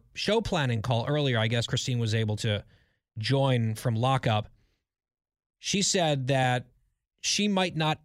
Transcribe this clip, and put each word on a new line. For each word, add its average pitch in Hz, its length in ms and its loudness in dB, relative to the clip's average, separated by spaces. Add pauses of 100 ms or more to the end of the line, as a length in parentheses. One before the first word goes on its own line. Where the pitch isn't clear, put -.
(140)
show 220 280 0
planning 131 400 -2
call 117 260 -2
earlier, 143 320 0
I 110 80 2
guess 117 200 0
Christine 127 320 -2
was 113 160 -2
able 107 220 0
to 104 260 -2 (540)
join 120 580 0
from 117 200 -2
lockup. 117 540 0 (1120)
She - 220 -2
said 151 460 0
that 127 400 2 (520)
she - 280 0
might 185 280 0
not 156 300 0